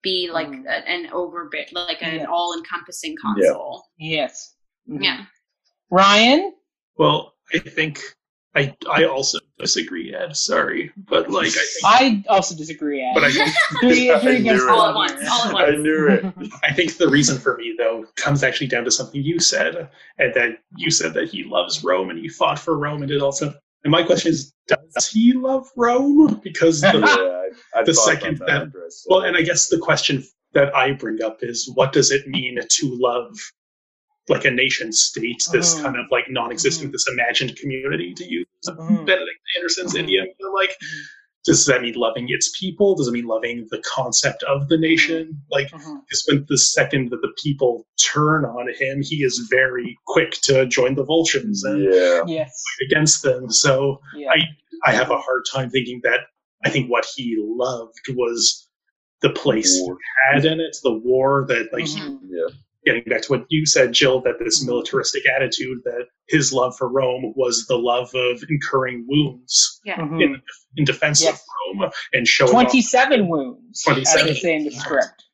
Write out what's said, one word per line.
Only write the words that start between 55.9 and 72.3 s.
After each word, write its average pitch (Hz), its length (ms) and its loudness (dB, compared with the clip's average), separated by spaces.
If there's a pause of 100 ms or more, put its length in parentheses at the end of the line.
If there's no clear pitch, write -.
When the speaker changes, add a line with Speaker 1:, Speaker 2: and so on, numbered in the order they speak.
Speaker 4:
that, - 180 0 (440)
I 143 60 2
think 117 200 -2
what 120 240 0
he 120 240 -4
loved 117 560 -4 (220)
was 117 520 -2 (540)
the 139 80 4
place 110 520 2
Speaker 3:
War. 90 140 -6
Speaker 4:
he 135 380 2
had 139 120 2
in 160 140 0
it, 160 220 -6
the 123 120 2
war 131 520 2
that, 117 260 -2
like, 123 140 -4
he 151 140 -8
Speaker 2:
Mm-hmm. 139 280 -12
Speaker 3:
Yeah. 85 200 -6 (360)
Speaker 4:
getting 117 260 2
back 117 120 0
to - 100 -4
what 120 160 -2
you 156 180 0
said, 127 260 2
Jill, 131 300 4
that 123 160 -2
this 117 220 0
Speaker 2:
Mm-hmm. 127 100 -4
Speaker 4:
militaristic 123 560 -2
attitude, 131 580 -2
that 120 220 -6 (220)
his 151 240 2
love 127 260 0
for 127 100 -4
Rome 127 480 -2
was 123 300 -2
the 123 100 0
love 123 380 -2
of 123 340 -2
incurring 127 600 -2
wounds - 760 0
Speaker 1:
Yeah. 196 140 -8
Speaker 2:
Mm-hmm. 160 220 -4
Speaker 4:
in, 139 220 2 (340)
in 151 80 2
defense 151 380 2
Speaker 2:
Yes. 160 120 2
Speaker 4:
of - 460 -10
Rome 104 100 0 (220)
and 120 160 0
showing - 220 4